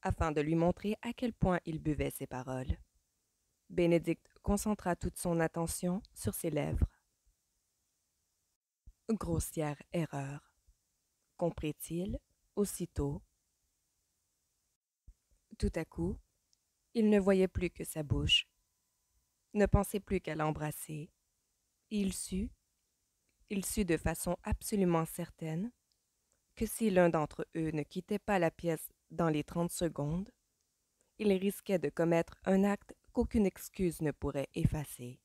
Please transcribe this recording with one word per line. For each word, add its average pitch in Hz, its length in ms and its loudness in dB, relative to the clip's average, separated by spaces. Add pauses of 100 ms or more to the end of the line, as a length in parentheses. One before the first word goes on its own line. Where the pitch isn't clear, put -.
Afin 170 300 0
de 151 100 2
lui 156 120 2
montrer 175 460 2
à 233 140 -6
quel 240 180 -4
point 180 320 2
il 156 140 -4
buvait 143 320 -2
ses 135 160 -10
paroles, 131 500 -4 (920)
Bénédicte 170 580 2 (140)
concentra 202 540 0
toute - 200 -6
son 170 240 0
attention 170 640 -2 (100)
sur - 220 -4
ses - 160 -4
lèvres. 147 360 0 (2250)
Grossière 160 760 -4 (100)
erreur, 143 600 -6 (840)
comprit-il 170 840 -4 (360)
aussitôt. 170 680 -2 (2250)
Tout 196 160 0
à 165 100 -4
coup, 170 340 -6 (760)
il 214 160 4
ne 208 80 8
voyait 190 300 4
plus 180 220 -2
que - 140 -10
sa 160 180 -8
bouche, - 440 2 (1080)
ne 202 120 6
pensait 202 340 2
plus 190 200 -2
qu'à 156 140 -8
l'embrasser. 151 760 -4 (800)
Il 202 220 0
sut, 190 380 -4 (1000)
il 196 160 -2
sut - 180 0
de 170 120 2
façon 165 480 -2
absolument 180 600 2
certaine 165 680 -6 (840)
que 226 120 -4
si 220 240 0
l'un 180 200 6
d'entre 156 440 -2
eux 160 160 -2
ne 156 120 -2
quittait 190 360 -6
pas 202 200 0
la 165 120 4
pièce - 420 -6 (180)
dans 165 180 0
les 151 160 0
trente 170 280 -2
secondes, 160 580 -2 (880)
il 208 140 4
risquait 190 460 0
de 147 120 0
commettre 165 440 2 (100)
un 190 200 6
acte 202 300 -2 (180)
qu'aucune 226 340 2
excuse - 540 -2
ne 156 100 2
pourrait 139 440 -4
effacer. 139 720 -4